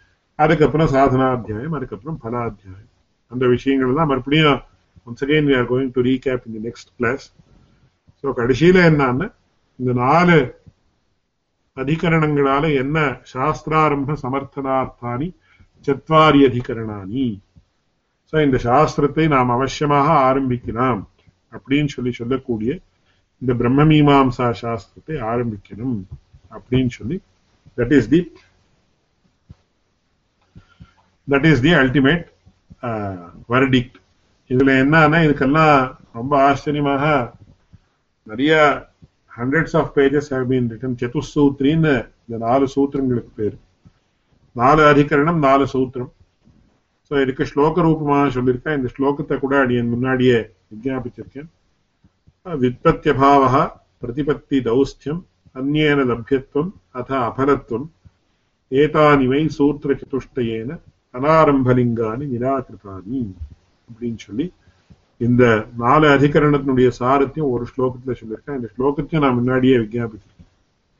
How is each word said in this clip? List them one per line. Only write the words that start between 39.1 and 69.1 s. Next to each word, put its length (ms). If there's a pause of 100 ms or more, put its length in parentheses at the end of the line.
hundreds 380
of 180
pages 380
have 180
been 220
written. 240
சதுஸ்சூத்ரின்னு 1160 (160)
இந்த 200
நாலு 300
சூத்திரங்களுக்கு 600
பேரு. 220 (920)
நாலு 420
அதிகரணம், 440
நாலு 340
சூத்திரம். 380 (920)
So 180
இதுக்கு 240
ஸ்லோக 300
ரூபமாக 640
சொல்லியிருக்கேன். 360
இந்த 120 (100)
ஸ்லோகத்தை 400
கூட 200
அடியேன் 300
முன்னாடியே 640 (180)
விஞ்ஞாபிச்சிருக்கேன். 800 (960)
வித்பத்யபாவஹ 1300 (320)
பிரதிபத்தி 600
தௌஸ்தியம் 600 (320)
அந்யேன 500
லப்யத்வம் 680 (180)
அத 260
அபலத்வம் 760 (800)
ஏதானி 560
வை 220
சூத்திர 460
சதுஷ்டயேன 880 (320)
அனாரம்பலிங்கானி 1160
நிராகிருதானி 1080 (520)
அப்படின்னு 300
சொல்லி 360 (640)
இந்த 480 (100)
நாலு 320
அதிகரணத்தினுடைய 920
சாரத்தையும் 520
ஒரு 160 (100)
ஸ்லோகத்துல 300
சொல்லியிருக்கேன். 500
இந்த 120 (100)
ஸ்லோகத்தையும் 420